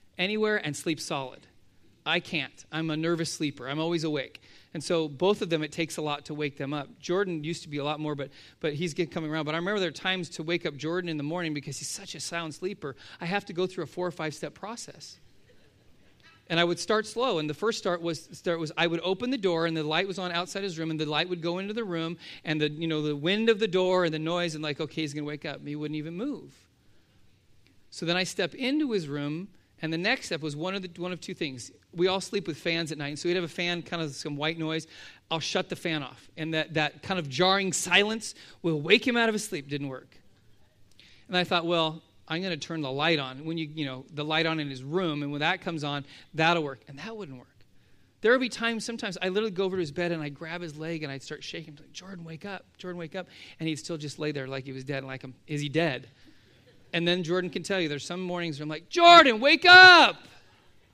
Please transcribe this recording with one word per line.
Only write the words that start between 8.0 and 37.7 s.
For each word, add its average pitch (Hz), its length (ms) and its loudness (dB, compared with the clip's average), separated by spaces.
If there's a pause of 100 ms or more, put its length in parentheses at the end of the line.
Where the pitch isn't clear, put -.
more, 151 140 -4
but, 139 160 -8 (300)
but 151 140 -2
he's 160 200 -4
get, 170 160 -2
coming 160 200 -4
around. 156 140 -2
But 151 100 -2
I 165 40 0
remember 196 220 -2
there 180 80 0
are 147 40 -6
times 185 380 -4
to - 120 -10
wake 170 220 -2
up 147 120 -4
Jordan 170 340 -4
in 156 60 -4
the 147 60 -6
morning 160 300 -4
because 143 260 -8
he's 143 100 -10
such - 260 -12
a 165 60 -12
sound 165 340 -6
sleeper. 180 420 -8 (240)
I 156 60 -8
have 196 200 -2
to 202 60 -12
go 180 140 -2
through 180 180 -8
a - 20 -10
four 180 200 -6
or 175 40 -4
five 156 240 -6
step 151 200 -10
process. - 640 -14 (1300)
And 165 100 0
I 175 60 4
would 175 140 0
start 214 280 0
slow. 226 320 -2
And 151 100 -2
the 147 60 -4
first 220 240 -2
start 175 240 -2
was, 170 300 -6
start 170 260 -4
was 160 180 -6
I 165 100 2
would 165 180 0
open 190 260 -2
the 269 80 -2
door 170 280 0
and 165 100 0
the 156 80 -2
light 165 240 0
was 190 100 -8
on 180 140 -4
outside 185 320 -6
his 170 140 -6
room 160 120 -4
and 156 80 -4
the 156 80 -2
light 151 220 0
would 180 120 -6
go 170 180 -4
into 196 140 -6
the 226 120 -6
room 165 340 -4 (260)
and 156 160 -2
the, 151 80 2
you 156 200 -6
know, 156 120 -2
the 151 140 -2
wind 196 340 0
of 220 100 4
the 220 100 2
door 185 360 2
and 160 80 2
the 156 60 -2
noise 165 360 -2
and 156 80 -8
like, 151 180 -4
okay, 156 220 -6
he's 147 120 -6
gonna 151 100 -8
wake 147 200 -10
up. 143 200 -10
He 147 120 -8
wouldn't 151 200 -6
even 151 180 -8
move. 190 380 -8 (1400)
So - 160 -8
then 170 100 0
I 185 80 0
step 175 300 -4
into 269 360 0
his 185 160 0
room 147 420 -6 (320)
and 160 120 -4
the 165 60 -2
next 214 280 -2
step 156 160 -6
was 147 120 -6
one 180 200 -4
of 202 80 -6
the, 180 80 -10 (100)
one 180 120 -6
of 175 80 -10
two 185 140 -10
things. 131 380 -8 (220)
We 175 120 2
all 190 140 2
sleep 202 260 -6
with 151 120 -6
fans 165 340 -2
at 151 60 -8
night. 147 200 -6
So 180 100 -4
we'd 175 80 2
have 180 80 -2
a 160 40 -6
fan, 175 340 -4
kind 170 200 -6
of 143 120 -6
some 147 220 -8
white 156 220 -2
noise. 160 280 -4 (440)
I'll 165 100 -2
shut 185 280 -2
the - 80 -8
fan 160 260 -4
off. - 340 -16
And 160 180 -4
that, 156 200 -2
that 151 280 -2
kind 190 160 -4
of 151 100 -4
jarring 185 440 2